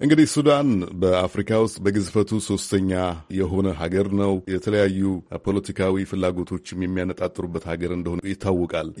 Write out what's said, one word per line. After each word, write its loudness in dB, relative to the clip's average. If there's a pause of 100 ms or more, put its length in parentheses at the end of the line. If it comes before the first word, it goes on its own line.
እንግዲህ 6
ሱዳን 4 (280)
በአፍሪካ 2
ውስጥ 2
በግዝፈቱ 0 (100)
ሶስተኛ 0 (380)
የሆነ 0
ሀገር 0
ነው። 2 (180)
የተለያዩ 2 (380)
ፖለቲካዊ 0
ፍላጎቶችም -4
የሚያነጣጥሩበት -4
ሀገር -4
እንደሆነ -4
ይታወቃል። -2 (120)